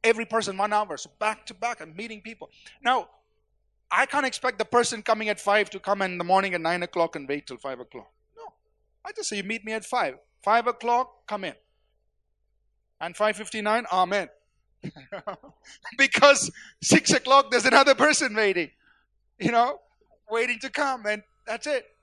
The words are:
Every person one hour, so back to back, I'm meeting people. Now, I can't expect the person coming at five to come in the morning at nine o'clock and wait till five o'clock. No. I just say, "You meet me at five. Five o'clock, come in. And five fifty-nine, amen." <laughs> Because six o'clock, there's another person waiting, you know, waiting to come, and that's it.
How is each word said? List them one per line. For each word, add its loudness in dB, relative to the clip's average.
Every 0
person -2
one -2
hour, -2
so -16
back -4
to -16
back, -8
I'm -16
meeting -14
people. -18
Now, 0
I 2
can't -2
expect -4
the 0
person 0
coming 0
at -2
five 2
to -12
come -2
in -4
the -4
morning 2
at -2
nine -2
o'clock -2
and -12
wait -6
till -14
five -10
o'clock. -18
No. -18
I -16
just -8
say, -6
"You -6
meet -8
me -8
at -6
five. -2
Five 4
o'clock, -2
come -8
in. -10
And -8
five 0
fifty-nine, -2
amen." 0
<laughs> -16
Because 4
six 2
o'clock, 4
there's 0
another 6
person 2
waiting, 0
you -2
know, 2
waiting -2
to -10
come, -2
and -4
that's -8
it. -4